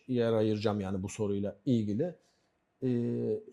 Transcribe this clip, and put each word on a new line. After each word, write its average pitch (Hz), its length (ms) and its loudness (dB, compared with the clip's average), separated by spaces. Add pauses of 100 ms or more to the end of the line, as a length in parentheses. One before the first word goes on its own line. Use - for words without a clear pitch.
yer 117 260 2
ayıracağım 107 460 2
yani 95 240 -2
bu 101 60 -4
soruyla 101 560 -2
ilgili. 120 500 0 (680)
Ee, 120 560 0 (140)